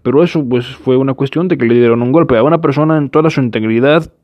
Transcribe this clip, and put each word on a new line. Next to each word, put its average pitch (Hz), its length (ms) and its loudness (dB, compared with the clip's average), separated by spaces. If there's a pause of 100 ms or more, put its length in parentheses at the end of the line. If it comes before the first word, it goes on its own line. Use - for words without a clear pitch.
Pero 127 200 2
eso, 160 260 -2
pues, 123 180 -2
fue 127 320 -2
una 135 160 -2
cuestión 147 340 -4
de 175 100 -2
que 123 80 0
le 117 100 2
dieron 117 260 2
un 123 100 -2
golpe. 156 260 2
A 110 60 2
una 160 160 0
persona 156 380 0
en 143 120 -2
toda 156 200 2
su 147 120 -2
integridad 117 680 0 (120)